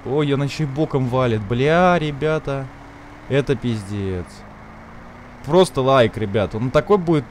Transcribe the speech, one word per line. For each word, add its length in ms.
ой, 280
он 100
еще 220
и 20
боком 420
валит. 340
Бля, 560
ребята. 680
Это 260
пиздец. 720
Просто 360
лайк, 360
ребят. 380
Он 160
такой 280
будет 320